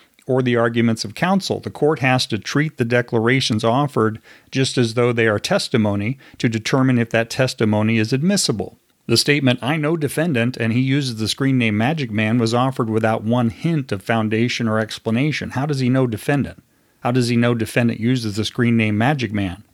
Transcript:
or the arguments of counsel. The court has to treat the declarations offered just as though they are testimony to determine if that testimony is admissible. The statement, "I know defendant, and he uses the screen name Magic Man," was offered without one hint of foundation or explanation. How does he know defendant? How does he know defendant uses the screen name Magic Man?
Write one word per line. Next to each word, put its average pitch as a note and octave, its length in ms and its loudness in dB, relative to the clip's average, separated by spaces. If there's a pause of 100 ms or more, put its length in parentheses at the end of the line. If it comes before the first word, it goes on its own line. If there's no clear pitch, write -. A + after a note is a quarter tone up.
(260)
or C3 160 0
the A#2+ 140 2
arguments A#2 480 2
of G#2+ 100 -10
counsel. F#3 460 0
The G#2+ 100 -10
court D3+ 280 0
has B2+ 300 2
to G#2+ 100 -2
treat D3+ 400 -2
the B2 60 0
declarations A#2+ 800 0
offered A2+ 560 0 (300)
just C3 280 -2
as A2+ 160 2
though A#2+ 180 2
they A#2 140 2
are G#2 120 2
testimony G#2+ 800 0 (200)
to B2+ 100 2
determine B2+ 500 2
if A#2 120 -2
that A#2 200 0
testimony A2 680 0
is A2 140 0
admissible. C#3 680 -2 (280)
The A#2 100 2
statement, C#3+ 440 2
"I C#3+ 160 -2
know D#3 200 -2
defendant, C3+ 600 0
and A2+ 160 0
he B2 80 0
uses C3 360 0
the G#2+ 100 -2
screen C3+ 320 0
name A2 180 2
Magic B2 360 -2
Man," A2 260 0
was A2+ 160 0
offered B2+ 340 0
without A2 360 0
one A#2 260 0
hint D#3 400 -4
of G2 120 -6
foundation A2+ 680 0
or A2 100 0
explanation. A2+ 720 -2
How B2+ 160 -4
does C#3+ 140 -2
he B2+ 80 0
know C3 180 2
defendant? A#2+ 560 -2 (380)
How A#2+ 100 -2
does B2 180 2
he A#2+ 80 0
know A#2+ 180 2
defendant A2+ 440 0
uses A2+ 380 -2
the G#2+ 80 -2
screen A#2 320 0
name G#2+ 200 0
Magic A#2+ 360 0
Man? G2 420 -4